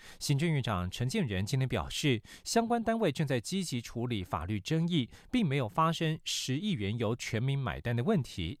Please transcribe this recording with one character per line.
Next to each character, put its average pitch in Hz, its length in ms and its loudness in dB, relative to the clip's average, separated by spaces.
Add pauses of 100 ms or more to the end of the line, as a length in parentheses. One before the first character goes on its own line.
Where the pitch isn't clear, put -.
(180)
行 143 200 2
政 170 120 2
院 143 120 2
长 92 280 0
陈 120 160 -2
建 180 200 0
仁 98 180 0
今 131 160 0
天 131 80 0
表 90 180 -2
示， 123 360 0 (220)
相 233 220 2
关 233 160 0
单 226 160 0
位 185 140 4
正 156 140 0
在 131 120 2
积 190 240 -2
极 143 160 -2
处 113 280 -4
理 107 180 -2
法 85 220 -4
律 104 120 0
争 160 300 0
议， 156 220 0 (200)
并 240 160 4
没 139 120 2
有 117 100 0
发 160 240 2
生 160 320 0
十 - 320 -2
亿 208 140 -2
元 104 260 0
由 113 180 2
全 - 280 -2
民 139 160 2
买 90 200 -2
单 120 160 -2
的 120 80 2
问 170 200 2
题， 80 380 -6